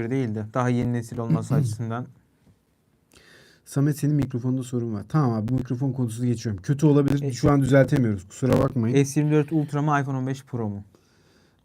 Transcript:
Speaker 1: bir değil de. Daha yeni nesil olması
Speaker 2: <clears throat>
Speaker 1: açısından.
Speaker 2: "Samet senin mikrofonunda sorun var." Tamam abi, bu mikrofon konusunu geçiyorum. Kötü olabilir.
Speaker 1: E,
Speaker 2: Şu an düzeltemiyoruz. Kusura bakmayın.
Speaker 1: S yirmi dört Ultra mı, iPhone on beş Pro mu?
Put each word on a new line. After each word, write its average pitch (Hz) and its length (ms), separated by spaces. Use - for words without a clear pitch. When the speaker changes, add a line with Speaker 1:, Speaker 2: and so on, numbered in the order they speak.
Speaker 1:
bir 117 60
değil 127 240
de. 107 200
Daha 123 140
yeni 120 240
nesil 117 260
olması 117 360
Speaker 2:
<clears throat> - 0
Speaker 1:
açısından. 113 520
Speaker 2:
"Samet 147 340
senin 147 180
mikrofonunda 127 460
sorun 117 320
var." 101 140
Tamam 143 240
abi, 110 160
bu 127 60
mikrofon 127 380
konusunu 123 340
geçiyorum. 110 360
Kötü 143 240
olabilir. 143 360
Speaker 1:
E, 139 100
Speaker 2:
Şu 143 180
an 139 120
düzeltemiyoruz. 127 640
Kusura 117 300
bakmayın. 127 460
Speaker 1:
S 139 160
yirmi 151 120
dört 151 200
Ultra 147 300
mı, 147 180
iPhone 135 180
on 131 80
beş 135 180
Pro 113 240
mu? 101 160